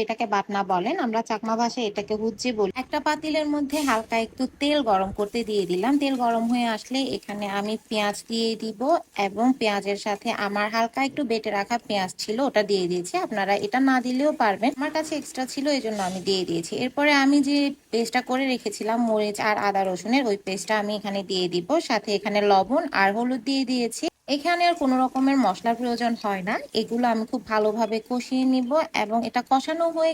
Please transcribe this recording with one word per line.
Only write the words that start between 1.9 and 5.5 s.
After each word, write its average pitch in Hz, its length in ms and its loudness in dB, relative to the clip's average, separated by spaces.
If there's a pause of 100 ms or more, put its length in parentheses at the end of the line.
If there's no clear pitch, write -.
এটাকে 208 300 -4
হুজ্জে 226 380 -2
বলি। 202 140 2 (100)
একটা 294 240 -4
পাতিলের 302 480 0
মধ্যে 285 240 -2 (100)
হালকা 226 280 0 (100)
একটু - 160 -6 (180)
তেল 294 180 2 (120)
গরম 190 280 2
করতে 208 300 -2
দিয়ে 202 220 0